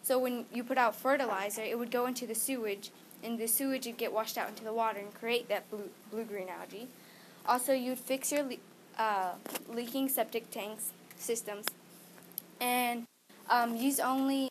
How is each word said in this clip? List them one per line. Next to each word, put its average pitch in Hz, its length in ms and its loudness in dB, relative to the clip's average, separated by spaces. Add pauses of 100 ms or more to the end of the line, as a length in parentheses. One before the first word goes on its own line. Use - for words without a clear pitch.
So 254 160 4
when 247 340 0
you 240 100 -2
put 254 160 2
out 226 160 6
fertilizer, 220 680 2
it 226 160 -2
would 240 120 -4
go 247 160 2
into 247 200 -2
the 220 80 -4
sewage, 220 560 -2 (320)
and 226 160 -2
the 226 80 0
sewage 262 400 0
would 233 100 -8
get 226 160 -2
washed 220 260 0
out 226 100 -2
into 220 160 -10
the 220 80 -4
water 220 260 0
and 202 140 -10
create 233 360 -2
that 202 220 -2
blue, 208 200 -6 (200)
blue-green 208 380 -6
algae. 180 400 -10 (580)
Also, 247 260 4
you'd 254 260 2
fix 262 320 0
your 294 140 4
le-, 254 120 -4 (420)
uh, 196 340 2 (360)
leaking 240 400 0
septic 233 420 0
tanks 214 420 -6 (240)
systems, 214 500 -4 (920)
and, 247 440 2 (460)
um, 233 260 4
use 269 220 2
only 269 520 2